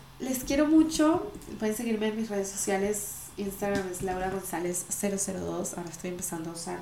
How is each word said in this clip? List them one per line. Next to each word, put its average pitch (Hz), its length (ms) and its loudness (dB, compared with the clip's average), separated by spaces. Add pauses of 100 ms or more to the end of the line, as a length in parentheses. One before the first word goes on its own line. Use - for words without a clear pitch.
(200)
les 254 240 -2
quiero 294 240 4
mucho. 311 640 6 (280)
Pueden 214 160 2
seguirme 220 320 0
en 214 100 0
mis 226 120 -2
redes 196 200 0
sociales. 202 640 0 (240)
Instagram 196 540 -2
es 180 100 -6
Laura 185 300 0
González 180 580 -2
cero 196 300 0
cero 185 220 -2
dos. 170 360 -4
Ahora 170 120 -6
estoy 180 200 -8
empezando 170 400 -6
a 165 40 -8
usar 175 280 -8